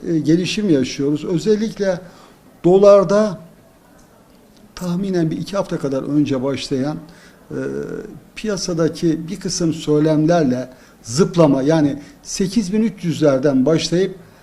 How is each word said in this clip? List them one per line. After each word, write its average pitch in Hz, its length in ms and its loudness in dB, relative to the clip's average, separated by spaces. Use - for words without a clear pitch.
e, 165 100 0
gelişim 175 520 0
yaşıyoruz. 143 540 0
Özellikle 190 760 -2
dolarda 196 720 6
tahminen 180 560 -2
bir - 60 -4
iki 170 200 -6
hafta 180 220 -4
kadar 135 240 -4
önce 143 400 0
başlayan, 139 540 -4
e, 135 80 -8
piyasadaki 165 920 -2
bir 196 120 -10
kısım 165 340 -2
söylemlerle 151 920 2
zıplama, 147 600 2
yani 147 360 2
sekiz 196 500 -4
bin 214 100 2
üç 220 220 -4
yüzlerden 135 640 2
başlayıp 170 480 0